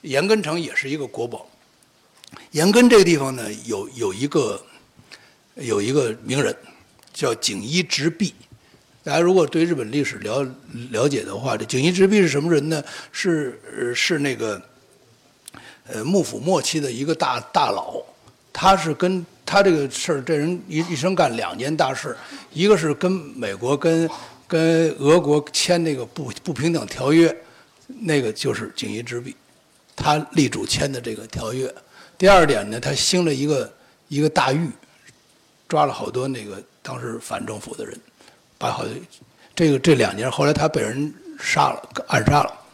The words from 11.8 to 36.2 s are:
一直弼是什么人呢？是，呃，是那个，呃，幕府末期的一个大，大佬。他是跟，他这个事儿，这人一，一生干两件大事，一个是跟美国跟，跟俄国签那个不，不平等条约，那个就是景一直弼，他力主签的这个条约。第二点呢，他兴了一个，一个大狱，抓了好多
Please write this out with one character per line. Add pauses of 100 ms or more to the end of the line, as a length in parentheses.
一
直
弼
是
什
么
人
呢？ (300)
是， (180)
呃，
是
那
个， (1300)
呃，
幕
府
末
期
的
一
个
大， (140)
大
佬。 (520)
他
是
跟， (200)
他
这
个
事
儿，
这
人 (120)
一， (120)
一
生
干
两
件
大
事， (380)
一
个
是
跟
美
国
跟， (380)
跟
俄
国 (100)
签
那
个
不， (120)
不
平
等
条
约， (520)
那
个
就
是
景
一
直
弼， (600)
他 (140)
力
主
签
的
这
个
条
约。 (440)
第
二
点
呢，
他
兴
了
一
个， (360)
一
个
大
狱， (1000)
抓
了
好
多